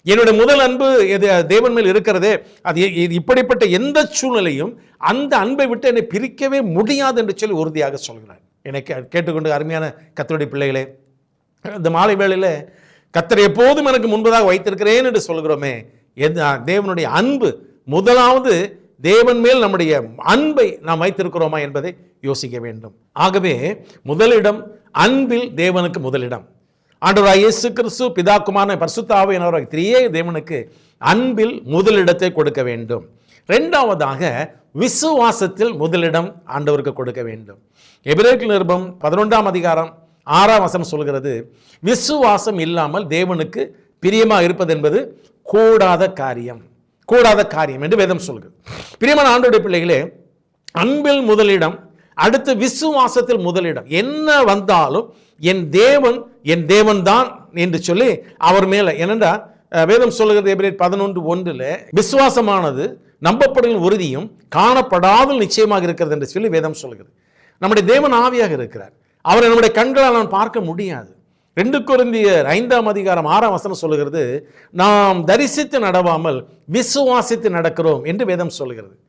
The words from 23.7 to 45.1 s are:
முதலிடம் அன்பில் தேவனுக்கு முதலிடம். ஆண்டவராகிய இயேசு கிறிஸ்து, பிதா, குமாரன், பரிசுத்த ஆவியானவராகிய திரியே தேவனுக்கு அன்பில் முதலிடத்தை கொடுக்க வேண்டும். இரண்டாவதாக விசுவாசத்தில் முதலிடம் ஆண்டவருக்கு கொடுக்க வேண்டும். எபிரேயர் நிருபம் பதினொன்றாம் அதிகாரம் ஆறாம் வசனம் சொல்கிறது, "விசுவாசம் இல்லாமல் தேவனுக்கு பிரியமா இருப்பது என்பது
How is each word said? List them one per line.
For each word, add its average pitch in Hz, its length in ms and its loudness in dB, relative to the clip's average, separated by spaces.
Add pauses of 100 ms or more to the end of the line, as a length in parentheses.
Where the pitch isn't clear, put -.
முதலிடம் 208 640 2 (240)
அன்பில் 240 640 0
தேவனுக்கு 175 440 -2
முதலிடம். 127 540 -8 (520)
ஆண்டவராகிய 196 300 4
இயேசு 220 380 2
கிறிஸ்து, 240 340 -4
பிதா, 208 340 2
குமாரன், 196 360 0
பரிசுத்த 202 380 -2
ஆவியானவராகிய 175 520 0
திரியே 220 420 0
தேவனுக்கு 160 540 -6 (340)
அன்பில் 220 680 0
முதலிடத்தை 180 680 2
கொடுக்க 147 320 0
வேண்டும். 117 420 -6 (420)
இரண்டாவதாக 175 1040 0 (280)
விசுவாசத்தில் 226 1000 0
முதலிடம் 170 680 -2
ஆண்டவருக்கு 143 460 -2
கொடுக்க 127 300 -10
வேண்டும். 110 340 -16 (460)
எபிரேயர் 233 420 2
நிருபம் 185 560 -2
பதினொன்றாம் 208 420 0
அதிகாரம் 170 540 -2 (260)
ஆறாம் 202 360 4
வசனம் 175 280 -2
சொல்கிறது, 139 680 -6 (260)
"விசுவாசம் 226 800 0
இல்லாமல் 165 480 -4
தேவனுக்கு 170 600 -4 (380)
பிரியமா 220 360 2
இருப்பது 170 320 0
என்பது 156 480 -2 (220)